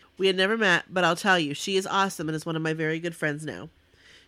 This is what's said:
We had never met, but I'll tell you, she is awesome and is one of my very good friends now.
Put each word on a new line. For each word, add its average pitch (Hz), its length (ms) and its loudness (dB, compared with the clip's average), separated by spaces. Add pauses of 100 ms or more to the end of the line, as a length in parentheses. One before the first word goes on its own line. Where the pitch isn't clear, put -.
(180)
We 190 100 4
had 190 80 4
never 196 220 2
met, 185 320 4
but 180 140 0
I'll 170 120 4
tell 185 240 2
you, 147 140 -2
she 190 240 -2
is 185 100 0
awesome 190 420 -2
and 160 60 -4
is 156 100 -8
one 165 100 -4
of 160 60 -4
my 160 120 -2
very 160 260 -2
good 170 160 -6
friends 156 300 -4
now. 120 240 -10 (580)